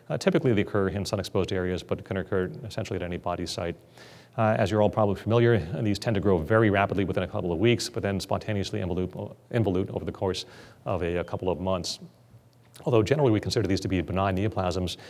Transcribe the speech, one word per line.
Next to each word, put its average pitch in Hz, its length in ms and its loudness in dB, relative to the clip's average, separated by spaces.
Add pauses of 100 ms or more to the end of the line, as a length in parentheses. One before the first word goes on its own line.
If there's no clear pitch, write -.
Uh, 147 80 -2
typically, 180 360 2
they 101 80 4
occur 101 260 0
in 95 180 -2
sun-exposed 95 460 -2
areas, 90 320 -2
but - 200 -6
can - 140 -6
occur 92 320 -2 (160)
essentially 104 300 -6
at 87 80 -4
any 87 140 -6
body 87 280 -4
site. 85 300 -6 (600)
Uh, 110 200 2
as 104 140 0
you're 107 100 4
all 104 80 6
probably 104 260 2
familiar, 117 440 4 (220)
these 104 180 0
tend 117 160 0
to 98 60 0
grow 95 160 4
very 110 320 4
rapidly 98 340 2
within 92 200 0
a 87 40 -4
couple 90 240 -4
of 82 80 0
weeks, 117 300 2
but 107 120 -6
then 98 180 -2
spontaneously 101 600 -4
involute, 90 560 -4 (180)
involute 101 400 0
over - 120 -6
the 101 60 -4
course 95 340 -4 (400)
of 92 180 -2
a, 87 140 -2
a 85 60 -2
couple 95 260 -4
of 85 100 -2
months. 92 400 -4 (840)
Although 117 180 4
generally 139 280 4
we 104 100 2
consider 98 260 0
these 92 140 0
to - 80 -4
be 95 120 0
benign 95 360 0
neoplasms, 92 600 -2 (120)